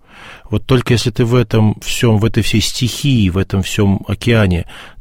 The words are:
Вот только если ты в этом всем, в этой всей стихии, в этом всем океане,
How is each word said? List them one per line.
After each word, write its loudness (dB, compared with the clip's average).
Вот -4
только 2
если 0
ты 0
в 0
этом 2
всем, 0
в 0
этой 0
всей 0
стихии, 0
в -2
этом -2
всем 0
океане, 0